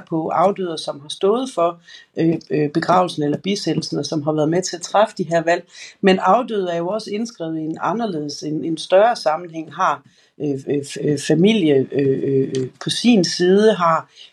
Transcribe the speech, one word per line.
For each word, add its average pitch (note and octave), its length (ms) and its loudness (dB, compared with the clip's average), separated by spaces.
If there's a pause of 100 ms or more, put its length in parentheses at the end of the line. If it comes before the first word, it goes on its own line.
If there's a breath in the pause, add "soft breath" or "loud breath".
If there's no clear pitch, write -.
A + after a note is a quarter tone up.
på D#3+ 200 -4
afdøde, F3+ 480 0
som D3 220 -10
har D3 100 -18
stået A#3 460 0
for, E3+ 260 0 (360 loud breath)
øh, E3 180 2 (140)
øh, D3+ 200 0
begravelsen E3+ 540 0
eller D3 140 0
bisættelsen, E3 640 -4
og C#3+ 60 -4
som D#3+ 180 -4
har D#3 80 0
været D3+ 180 0
med F3 120 0
til F3+ 140 -8
at E3 60 -14
træffe G#3+ 360 0
de F#3+ 60 -4
her E3 180 0
valg. E3+ 220 0 (380 loud breath)
Men F#3+ 180 4
afdøde G3+ 520 0
er E3+ 60 -4
jo E3+ 100 -4
også G#3+ 240 -6
indskrevet G3+ 480 -6
i - 20 -6
en D#3 200 -6
anderledes, D#3+ 640 -4
en, D#3 220 -4
en D#3+ 120 -4
større G#3 380 4
sammenhæng, D#3+ 600 -6
har, D#3+ 280 0 (380 soft breath)
øh, C#3+ 260 -2
øh, C#3+ 100 -2
f-, - 300 -6
øh, D3 200 2
familie, D#3+ 640 4
øh, C3+ 320 0
øh, C3+ 340 0
øh, C3 100 -2 (160)
på - 60 -4
sin A3+ 340 4
side, G3 500 4
har, E3 360 0 (240 loud breath)